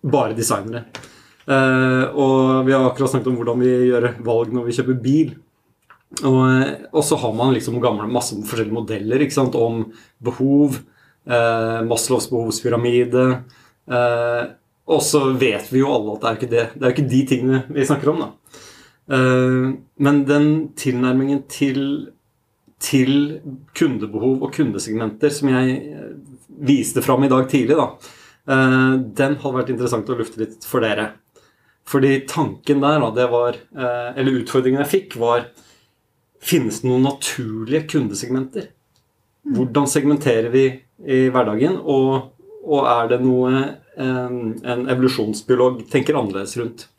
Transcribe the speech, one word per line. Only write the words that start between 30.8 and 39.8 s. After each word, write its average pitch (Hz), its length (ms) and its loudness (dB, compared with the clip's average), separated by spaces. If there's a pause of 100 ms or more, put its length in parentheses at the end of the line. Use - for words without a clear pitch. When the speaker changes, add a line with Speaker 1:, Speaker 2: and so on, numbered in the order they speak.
Speaker 1:
dere. 110 300 -2 (760)
Fordi 135 380 2
tanken 139 560 -2
der 147 200 2
da, 117 100 0
det 123 180 0
var, 120 260 0
eh, 120 600 -6
eller 131 260 0
utfordringen 131 420 0
jeg 143 120 -2
fikk 190 240 -4
var, 117 280 2 (960)
finnes 131 380 0
det 127 100 -2
noen 127 120 4
naturlige 123 840 -4
kundesegmenter? 131 800 -4 (800)
Speaker 2:
Mm. 277 100 -4
Speaker 1:
Hvordan 131 300 0